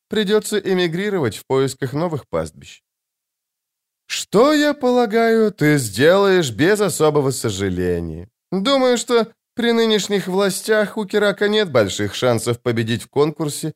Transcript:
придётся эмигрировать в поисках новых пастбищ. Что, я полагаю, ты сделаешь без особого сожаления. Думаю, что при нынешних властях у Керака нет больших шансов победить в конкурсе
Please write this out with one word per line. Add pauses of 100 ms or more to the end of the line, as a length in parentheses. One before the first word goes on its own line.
придётся
эмигрировать
в
поисках
новых
пастбищ. (1300)
Что,
я
полагаю,
ты
сделаешь
без
особого
сожаления. (220)
Думаю,
что (280)
при
нынешних
властях
у
Керака
нет
больших
шансов
победить
в
конкурсе